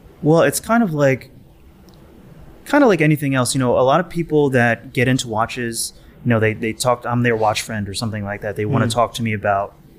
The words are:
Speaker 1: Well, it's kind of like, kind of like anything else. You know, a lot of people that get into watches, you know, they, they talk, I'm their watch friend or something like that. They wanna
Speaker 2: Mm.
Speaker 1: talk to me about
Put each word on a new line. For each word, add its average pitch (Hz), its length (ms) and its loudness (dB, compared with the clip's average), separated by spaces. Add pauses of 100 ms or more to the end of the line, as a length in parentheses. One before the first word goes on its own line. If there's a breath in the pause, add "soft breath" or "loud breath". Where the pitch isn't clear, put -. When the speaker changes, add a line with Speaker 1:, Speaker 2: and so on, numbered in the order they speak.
(220)
Speaker 1:
Well, 151 220 4
it's 139 180 0
kind 233 220 0
of 175 100 -4
like, 139 380 0 (1300)
kind 294 180 4
of 262 60 6
like 170 120 4
anything 147 340 2
else. 127 200 0
You 135 40 -2
know, 120 180 2
a 123 40 4
lot 139 180 4
of 180 100 -4
people 151 420 0
that 120 420 0
get 127 160 0
into 127 180 0
watches, 117 640 -6 (320 soft breath)
you 120 40 -2
know, 113 100 4
they, 110 140 2
they 110 200 -6
talk, 120 320 -2
I'm 120 180 -2
their 120 120 2
watch 110 260 0
friend 107 280 -8
or 98 40 -10
something 107 300 -6
like 101 180 -8
that. 104 140 -6
They 104 100 -4
wanna 110 220 0
Speaker 2:
Mm. 113 60 -4
Speaker 1:
talk 117 220 0
to 117 80 -6
me 110 100 -2
about 101 400 -2 (260)